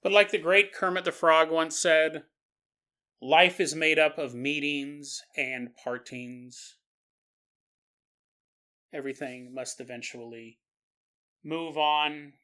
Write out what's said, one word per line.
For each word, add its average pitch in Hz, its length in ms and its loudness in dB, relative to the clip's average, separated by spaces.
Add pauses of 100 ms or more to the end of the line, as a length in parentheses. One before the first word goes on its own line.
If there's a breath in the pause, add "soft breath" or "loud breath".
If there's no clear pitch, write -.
But 196 100 0
like 202 180 6
the 208 80 0
great 196 340 4
Kermit 180 320 -2
the 180 80 -2
Frog 160 380 6
once 160 280 -2
said, 160 460 2 (960)
"Life 175 400 4
is 151 140 -2
made 156 240 2
up 151 200 2
of 131 160 -8
meetings 143 880 -6 (140)
and 127 400 -8
partings." 123 1000 -14 (2250)
Everything 131 600 -10
must 127 280 -10
eventually 117 800 -14 (880)
move 160 320 -6
on. 151 640 0